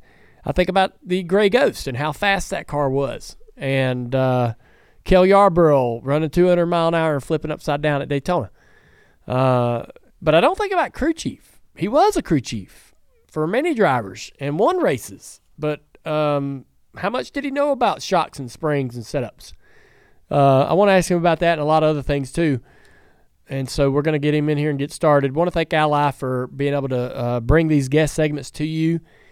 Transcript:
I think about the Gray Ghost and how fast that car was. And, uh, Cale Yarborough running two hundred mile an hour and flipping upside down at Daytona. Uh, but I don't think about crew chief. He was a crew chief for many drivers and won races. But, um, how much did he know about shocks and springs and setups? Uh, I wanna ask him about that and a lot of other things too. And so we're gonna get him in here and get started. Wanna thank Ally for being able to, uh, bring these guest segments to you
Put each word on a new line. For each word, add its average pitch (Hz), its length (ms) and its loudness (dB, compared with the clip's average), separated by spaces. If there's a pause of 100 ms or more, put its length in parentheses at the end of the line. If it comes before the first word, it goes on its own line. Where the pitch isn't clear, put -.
(440)
I - 80 -2
think 180 160 0
about 190 280 0 (100)
the 185 160 -2
Gray 196 260 2
Ghost 240 380 0
and 123 100 -6
how 147 160 -4
fast 196 380 -2
that 165 160 -6
car 147 240 -2
was. 131 460 -6 (200)
And, 131 580 -2
uh, 127 400 0 (480)
Cale 185 220 6
Yarborough 160 760 4
running 151 260 -2
two 175 180 2
hundred 175 200 4
mile 170 220 0
an 165 60 2
hour 160 200 0
and 139 100 -4
flipping 156 260 -4
upside 147 300 -4
down 147 220 -2
at 127 60 -8
Daytona. 143 420 -2 (760)
Uh, 123 580 0 (360)
but 156 140 2
I 170 80 6
don't 349 160 2
think 403 160 -4
about 330 180 0
crew 320 220 -2
chief. - 440 -12 (160)
He 185 140 -4
was 339 300 2
a - 40 -2
crew 151 180 0
chief - 540 -12 (320)
for 156 200 -6
many 277 260 -2
drivers 127 680 0
and 143 200 -4
won 311 180 2
races. 143 640 -6 (180)
But, 151 240 -6 (220)
um, 143 600 -2 (320)
how 175 100 -4
much 247 240 -6
did 277 120 -6
he 277 60 -6
know 285 200 0
about 240 320 0
shocks - 360 -2
and 127 120 -10
springs 143 440 -2
and 117 100 -10
setups? - 500 -8 (760)
Uh, 139 340 4
I - 100 0
wanna 196 180 4
ask 185 180 2
him 175 60 2
about 165 220 2
that 170 160 2
and 151 80 -4
a - 20 -2
lot 156 180 2
of 156 60 4
other 151 140 0
things 139 280 -4
too. 151 300 0 (880)
And 135 220 -6
so 143 200 0
we're 139 120 0
gonna 156 160 0
get 151 160 0
him 151 160 0
in 147 80 0
here 147 100 -2
and 143 100 -2
get 139 140 -6
started. 143 420 2
Wanna 170 160 0
thank 165 220 -2
Ally 147 380 2
for 127 380 -6
being 139 260 -4
able 135 140 -2
to, 127 280 -4
uh, 120 240 -2
bring 151 280 4
these 143 200 2
guest 151 260 2
segments 147 380 -2
to 151 140 -6
you 160 340 0 (300)